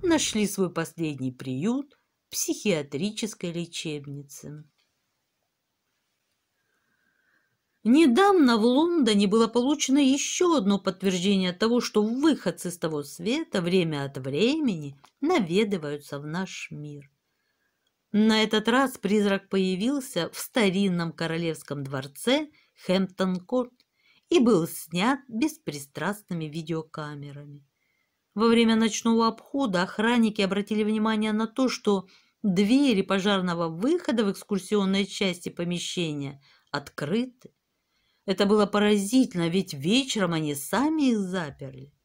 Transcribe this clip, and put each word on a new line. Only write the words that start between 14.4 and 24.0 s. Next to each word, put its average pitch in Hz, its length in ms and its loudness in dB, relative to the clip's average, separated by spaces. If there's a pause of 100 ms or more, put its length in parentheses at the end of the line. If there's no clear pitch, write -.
наведываются 180 960 -2
в 147 60 -14
наш 175 460 -8
мир. 147 400 -14 (1000)
На 214 320 4
этот 214 260 0
раз 262 280 2
призрак 202 520 0
появился 196 840 -2
в - 80 -14
старинном 185 720 0
королевском 160 720 -6
дворце 143 680 -2 (380)
Хэмптон-Корт 190 840 -2 (560)